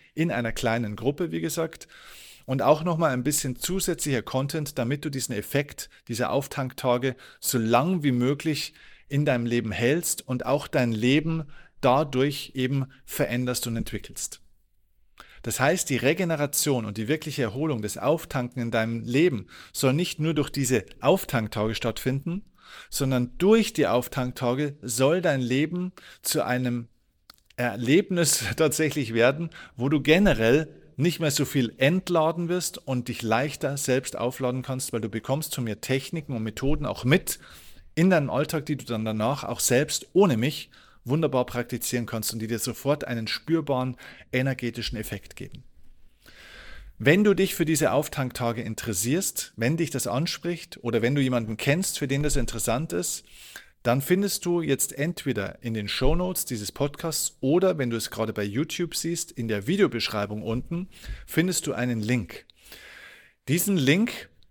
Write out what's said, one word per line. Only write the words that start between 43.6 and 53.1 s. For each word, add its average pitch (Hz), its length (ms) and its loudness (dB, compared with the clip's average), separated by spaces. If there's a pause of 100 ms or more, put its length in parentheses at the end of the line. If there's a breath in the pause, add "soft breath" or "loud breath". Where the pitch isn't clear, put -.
energetischen 123 680 -2
Effekt - 380 -8
geben. - 300 -14 (1300 loud breath)
Wenn 170 280 6
du 208 80 8
dich 185 220 2
für 170 100 2
diese 151 260 2
Auftanktage 123 720 -2
interessierst, 113 960 -4
wenn 120 180 2
dich 165 140 0
das - 180 -4
anspricht 165 760 -4
oder 117 200 0
wenn 123 120 2
du 143 80 4
jemanden 120 360 0
kennst, 165 420 0
für 143 80 -2
den 139 160 0
das 143 140 2
interessant 131 560 0
ist, 175 320 -4 (580 loud breath)